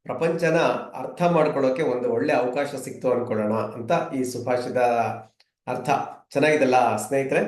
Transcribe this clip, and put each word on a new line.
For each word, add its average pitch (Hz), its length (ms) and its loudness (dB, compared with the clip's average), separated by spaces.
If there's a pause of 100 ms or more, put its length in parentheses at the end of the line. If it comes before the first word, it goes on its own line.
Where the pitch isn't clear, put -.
ಪ್ರಪಂಚನ 170 540 0 (380)
ಅರ್ಥ - 280 -8
ಮಾಡ್ಕೊಳ್ಳೋಕೆ 151 600 2
ಒಂದು 123 300 0
ಒಳ್ಳೆ 117 200 0
ಅವಕಾಶ 127 420 0
ಸಿಕ್ತು 127 380 -4
ಅನ್ಕೊಳ್ಳೋಣ 107 400 -2
ಅಂತ 113 640 -2
ಈ 131 100 -2
ಸುಭಾಷಿತ 123 520 -2 (880)
ಅರ್ಥ. 127 240 -4 (420)
ಚೆನ್ನಾಗಿದೆಲ್ಲ 127 640 4
ಸ್ನೇಹಿತರೆ? 135 500 0